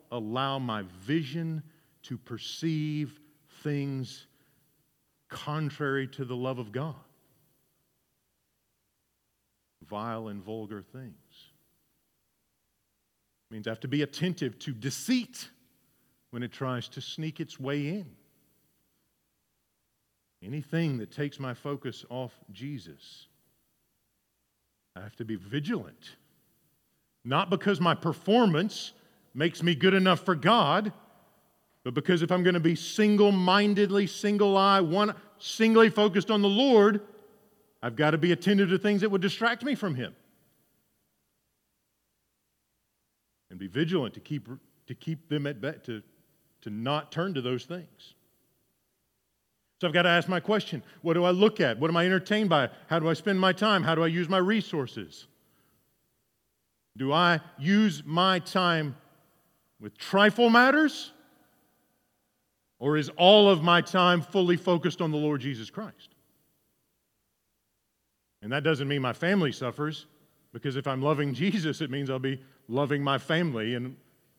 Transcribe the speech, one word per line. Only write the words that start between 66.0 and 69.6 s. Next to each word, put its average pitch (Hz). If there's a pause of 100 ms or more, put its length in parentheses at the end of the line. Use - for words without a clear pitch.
And 104
that 143
doesn't 139
mean 139
my 123
family 170
suffers, 147 (460)